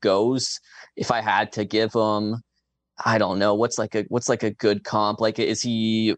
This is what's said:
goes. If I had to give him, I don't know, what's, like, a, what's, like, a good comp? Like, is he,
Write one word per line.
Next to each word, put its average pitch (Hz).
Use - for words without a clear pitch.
goes. 113
If -
I 117
had 196
to 107
give 107
him, 107
I 127
don't 95
know, 104
what's, 113
like, 110
a, 107
what's, 120
like, 120
a 110
good 101
comp? 107
Like, 110
is 110
he, 110